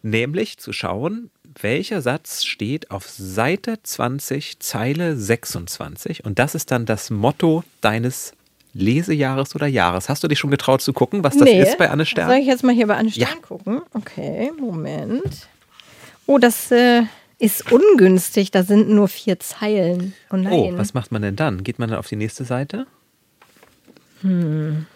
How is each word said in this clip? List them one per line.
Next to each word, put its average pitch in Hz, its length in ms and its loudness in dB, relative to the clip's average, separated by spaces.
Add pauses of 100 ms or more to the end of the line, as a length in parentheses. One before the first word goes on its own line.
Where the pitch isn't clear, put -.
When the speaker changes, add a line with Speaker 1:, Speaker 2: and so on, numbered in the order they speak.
Speaker 1:
nämlich 127 560 -2
zu - 140 -14
schauen, 151 580 -6 (300)
welcher 160 420 -4
Satz - 420 -6
steht - 460 -8
auf 98 180 -12
Seite 117 760 -4
zwanzig, - 760 -6
Zeile 147 580 -4
sechsundzwanzig. - 1080 -6
Und 101 160 -2
das 147 160 0
ist - 160 -6
dann 117 140 -2
das 110 240 -4
Motto 147 520 0 (200)
deines 113 500 -2 (420)
Lesejahres 135 800 0
oder 147 140 -2
Jahres. 92 400 2
Hast 143 160 -4
du - 40 0
dich 143 120 0
schon 143 100 -4
getraut 131 320 2
zu 139 100 -4
gucken, 185 300 0
was 208 160 2
das 285 100 8
Speaker 2:
Nee. 196 140 8
Speaker 1:
ist 240 160 4
bei - 100 2
Anne 156 160 0
Stern? - 240 -2
Speaker 2:
Soll 254 120 6
ich 262 80 0
jetzt 254 160 0
mal 247 100 4
hier 226 140 2
bei 208 80 2
Anne 220 160 0
Stern 220 160 0
Speaker 1:
Ja. 330 80 -6 (100)
Speaker 2:
gucken? 240 340 -8 (140)
Okay, 208 640 -8
Moment. 185 880 -6 (800)
Oh, 277 120 4
das, 240 340 4
äh, 240 300 6 (360)
ist - 340 0
ungünstig. 208 800 6
Da 185 140 2
sind 208 260 4
nur 208 180 6
vier - 320 -4
Zeilen. 190 720 -2 (180)
Oh 190 60 -2
nein. 185 160 0
Speaker 1:
Oh, 101 240 2
was 101 160 -4
macht 123 180 -6
man 107 120 -2
denn 101 140 -2
dann? 98 280 -2
Geht 120 140 -8
man 117 100 -2
dann 110 100 -4
auf - 80 -10
die - 100 -8
nächste 107 280 -6
Seite? 139 420 -6 (1400)
Speaker 2:
Hm. 156 720 -2